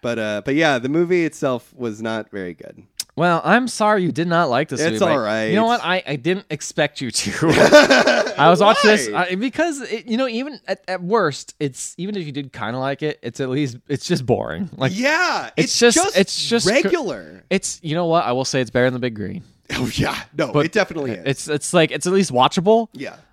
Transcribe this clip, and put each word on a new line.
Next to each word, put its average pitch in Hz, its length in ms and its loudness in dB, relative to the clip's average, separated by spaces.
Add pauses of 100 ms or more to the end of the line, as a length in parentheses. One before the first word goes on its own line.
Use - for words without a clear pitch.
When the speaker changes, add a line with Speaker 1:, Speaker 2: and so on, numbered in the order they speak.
Speaker 1:
But, 117 180 -4
uh, 107 260 -4
but 139 100 0
yeah, 151 240 2
the 123 100 -6
movie 170 360 0
itself 131 500 -4
was 113 260 -8
not 110 300 -6
very 92 220 -8
good. - 300 -20 (340)
Speaker 2:
Well, 170 280 2
I'm 233 240 2
sorry 214 340 0
you 175 80 0
did 160 160 -2
not 170 220 0
like 131 200 0
this 143 120 -4
Speaker 1:
It's 170 200 0
Speaker 2:
movie. 170 100 2
Speaker 1:
all 143 80 2
right. 110 260 -2
Speaker 2:
You 110 100 0
know 220 100 4
what? 233 180 0
I, 185 220 -2
I 147 120 -6
didn't 175 320 -2
expect - 520 -4
you 120 100 -6
to. - 380 -2
Speaker 1:
<laughs> - 880 6
Speaker 2:
I 165 120 6
was 180 100 6
watching 214 320 6
this, 202 180 2
Speaker 1:
Why? 170 220 -2
Speaker 2:
I, 185 40 -2
because 277 460 -4
it, 196 240 -8
you 220 120 -4
know, 269 100 0
even 247 400 -6
at, 190 200 -6
at 185 140 -6
worst, 175 580 -2
it's, - 380 -8
even 196 200 -6
if 170 80 -6
you 147 80 -10
did 139 200 -8
kinda 113 240 -6
like 135 260 -4
it, 151 180 -6
it's - 180 -10
at 131 100 -2
least, 127 280 -2 (100)
it's - 180 -6
just 160 200 -2
boring. 98 500 -2
Like, 135 180 0
Speaker 1:
Yeah, 262 640 -2
Speaker 2:
it's - 140 0
Speaker 1:
it's - 80 -2
Speaker 2:
just, 233 160 6
Speaker 1:
just 359 220 2
Speaker 2:
it's - 320 0
just 233 180 2
cr- 202 60 2
Speaker 1:
regular. 135 760 -2
Speaker 2:
It's, - 340 -4
you 156 120 -4
know 175 100 0
what? 160 200 2
I 123 80 0
will 131 120 0
say 139 160 0
it's 113 100 -2
better 123 140 4
than 127 100 2
The 123 40 -4
Big 120 160 -4
Green. 98 280 -8 (300)
Speaker 1:
Oh 123 220 -2
yeah, 143 260 -2 (160)
no, 147 140 -2
Speaker 2:
But 147 140 2
Speaker 1:
it 170 80 -4
definitely 165 380 -2
is. 92 140 -8
Speaker 2:
it's, - 220 -4
it's 147 260 -4
like, 165 180 6
it's 143 140 -6
at 180 80 0
least 190 180 2
watchable. 175 640 4
Speaker 1:
Yeah. 127 220 -12 (180)